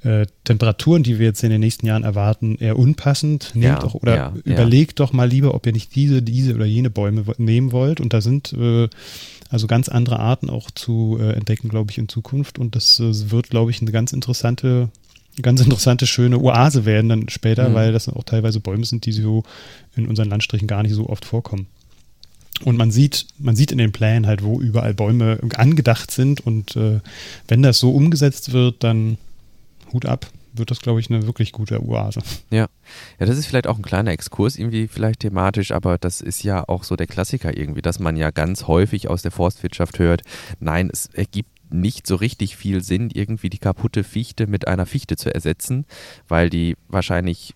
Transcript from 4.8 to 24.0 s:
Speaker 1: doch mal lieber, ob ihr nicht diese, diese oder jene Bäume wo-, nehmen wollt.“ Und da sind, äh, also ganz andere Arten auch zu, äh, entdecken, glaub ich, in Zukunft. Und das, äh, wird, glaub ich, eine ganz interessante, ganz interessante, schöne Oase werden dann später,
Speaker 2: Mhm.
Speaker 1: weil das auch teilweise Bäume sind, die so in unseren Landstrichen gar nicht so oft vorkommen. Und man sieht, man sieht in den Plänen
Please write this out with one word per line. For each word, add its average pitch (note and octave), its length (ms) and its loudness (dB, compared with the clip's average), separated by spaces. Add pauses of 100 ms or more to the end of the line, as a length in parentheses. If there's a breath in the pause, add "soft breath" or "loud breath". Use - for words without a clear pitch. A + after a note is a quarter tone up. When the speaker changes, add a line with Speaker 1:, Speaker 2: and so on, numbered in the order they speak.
Speaker 1:
doch C3+ 140 2
mal B2 160 2
lieber, C3+ 240 2
ob - 140 -4
ihr A2 60 0
nicht - 220 -6
diese, C#3 280 4
diese A#2+ 320 0
oder A2+ 100 0
jene A#2 240 2
Bäume G#2 380 0
wo-, A#2 100 -4
nehmen A#2 340 2
wollt.“ C3 300 0
Und A#2+ 120 0
da A2 80 4
sind, B2+ 320 0
äh, A#2 360 2 (600 loud breath)
also A2 180 0
ganz A#2 220 2
andere A#2+ 300 0
Arten A2+ 300 -2
auch A#2+ 220 -8
zu, A2+ 480 -2
äh, G#2+ 140 0
entdecken, A2 360 -2
glaub G#2+ 220 -2
ich, - 60 -8
in A2+ 120 -4
Zukunft. - 480 -6
Und A#2+ 180 -4
das, - 240 2
äh, G#2+ 320 0
wird, A#2 200 0
glaub A#2 180 2
ich, - 120 -2
eine A2 100 -2
ganz A2+ 200 0
interessante, B2 760 0 (520)
ganz B2 200 4
interessante, B2 460 4
schöne B2 320 2
Oase B2 460 4
werden A2 240 4
dann A2 200 0
später, A2+ 400 2
Speaker 2:
Mhm. A2+ 40 4
Speaker 1:
weil A2 200 4
das A2+ 160 -2
auch - 140 -8
teilweise A2 360 0
Bäume G#2 260 -4
sind, A#2 200 -6
die A2+ 60 -2
so A2 320 0 (520 loud breath)
in A2+ 120 -2
unseren A2 220 0
Landstrichen G#2+ 380 -2
gar G#2 160 -2
nicht G#2+ 100 2
so G#2+ 160 -2
oft - 160 -8
vorkommen. G2+ 420 -6 (960)
Und B2 120 4
man A#2 160 4
sieht, C#3 360 2 (120)
man A#2+ 160 0
sieht C#3 160 2
in C3 60 -2
den A2+ 140 2
Plänen A2 340 2